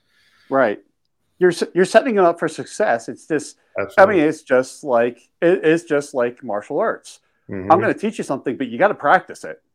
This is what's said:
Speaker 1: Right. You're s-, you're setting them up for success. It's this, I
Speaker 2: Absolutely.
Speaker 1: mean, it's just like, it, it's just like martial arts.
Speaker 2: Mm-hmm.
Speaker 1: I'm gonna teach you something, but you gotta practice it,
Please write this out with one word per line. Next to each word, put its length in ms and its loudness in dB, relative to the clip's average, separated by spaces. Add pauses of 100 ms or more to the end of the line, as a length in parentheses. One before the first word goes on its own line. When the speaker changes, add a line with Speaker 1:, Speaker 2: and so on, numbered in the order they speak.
(480)
Speaker 1:
Right. 320 0 (600)
You're 120 4
s-, 120 -4 (100)
you're 120 2
setting 300 2
them 100 4
up 140 0
for 80 -4
success. 600 -4
It's 160 -16
this, 300 -6 (220)
I 40 -6
Speaker 2:
Absolutely. 360 4
Speaker 1:
mean, 80 4
it's 180 -2
just 400 0
like, 340 0 (240)
it, 240 2
it's 180 2
just 300 -4
like 300 -4
martial 360 -6
arts. 400 -6 (300)
Speaker 2:
Mm-hmm. 220 -4
Speaker 1:
I'm 100 4
gonna 140 -2
teach 240 -8
you 40 -6
something, 320 -6
but 120 -6
you 100 -10
gotta 160 2
practice 500 -2
it, 180 -16 (140)